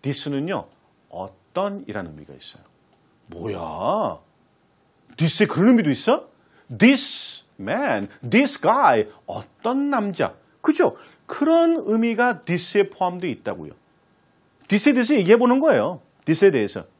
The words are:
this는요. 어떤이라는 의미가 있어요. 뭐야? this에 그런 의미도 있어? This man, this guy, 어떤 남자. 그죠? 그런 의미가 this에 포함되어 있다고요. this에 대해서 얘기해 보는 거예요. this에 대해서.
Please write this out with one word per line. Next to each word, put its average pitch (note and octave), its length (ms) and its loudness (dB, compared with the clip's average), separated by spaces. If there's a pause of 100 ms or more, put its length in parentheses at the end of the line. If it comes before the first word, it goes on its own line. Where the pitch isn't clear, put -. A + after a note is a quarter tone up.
this는요. C#3+ 640 -6 (420)
어떤이라는 F3+ 1000 -10
의미가 D2+ 240 -20
있어요. - 280 -20 (640)
뭐야? F#2 920 -6 (1000)
this에 E3 300 2
그런 G3 220 2
의미도 A3 200 4
있어? A3+ 380 0 (500)
This - 720 2 (100)
man, E3+ 480 -2 (220)
this C4 320 2
guy, E3+ 440 4 (200)
어떤 C4 640 -6
남자. G3+ 460 -4 (260)
그죠? - 340 2 (300)
그런 E4 600 2
의미가 A3+ 580 0
this에 G3 460 0
포함되어 F3+ 400 -6
있다고요. F2 420 -10 (960)
this에 G#3 260 2
대해서 B3 220 2
얘기해 G3+ 220 4
보는 B3 220 2
거예요. F3 420 0 (240)
this에 E3 260 4
대해서. G#2 320 -2 (160)